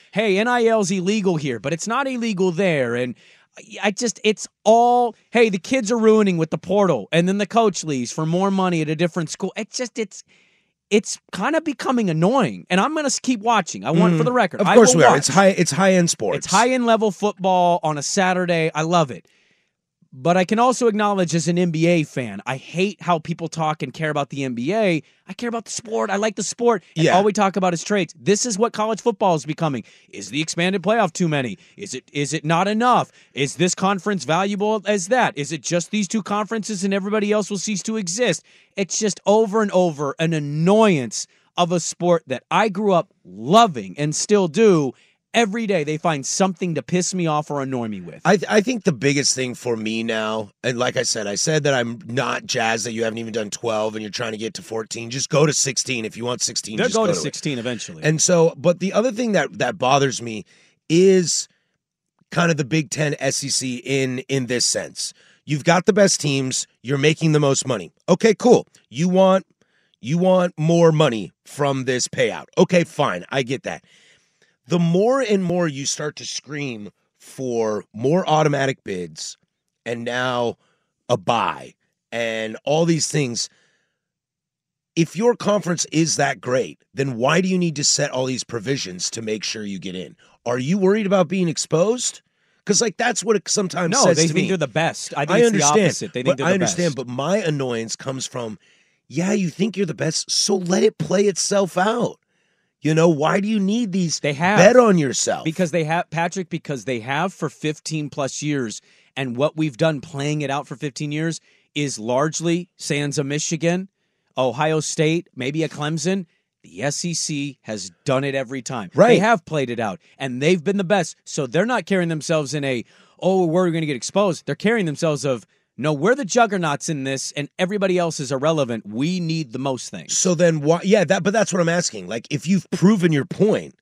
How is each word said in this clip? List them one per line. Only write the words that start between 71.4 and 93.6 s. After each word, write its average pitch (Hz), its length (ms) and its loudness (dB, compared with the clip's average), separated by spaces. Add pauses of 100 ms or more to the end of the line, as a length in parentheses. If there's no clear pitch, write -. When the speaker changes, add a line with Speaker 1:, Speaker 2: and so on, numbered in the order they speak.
Speaker 2:
from 139 400 -2
this 127 220 -2
payout. 101 380 -2 (120)
Okay, 175 260 4
fine. 98 460 -2
I 139 140 0
get 120 180 -6
that. 87 220 -10 (840)
The 175 100 0
more 190 420 2
and 208 240 0
more 175 240 0
you 139 200 -6
start 151 300 -6
to 120 100 -14
scream 127 640 -10 (260)
for 113 760 -4
more 139 380 2
automatic 143 540 0
bids 90 520 -10 (480)
and 117 200 -8
now 123 540 -2 (520)
a 123 80 2
bye 87 560 -2 (380)
and 113 440 -4 (100)
all 156 200 4
these 165 220 2
things, 135 420 -2 (1500)
if 165 200 0
your 226 200 2
conference 175 560 -2
is 156 260 0
that 139 240 -2
great, 123 380 -2 (140)
then 135 220 -4
why 143 260 2
do 190 60 0
you 185 100 0
need 170 200 0
to 147 60 -4
set 143 280 0
all 131 140 -2
these 131 180 -4
provisions 104 680 -6
to 113 100 -10
make 107 220 -6
sure 110 200 -8
you 101 160 -8
get 90 160 -10
in? 80 200 -12 (300)
Are 123 140 -2
you 147 180 0
worried 202 280 2
about 185 220 2
being 180 200 0
exposed? 190 720 -2 (440)
'Cause, 196 160 2
like, 226 160 -2
that's 233 260 -2
what 214 120 2
it - 140 -6
sometimes 175 420 -2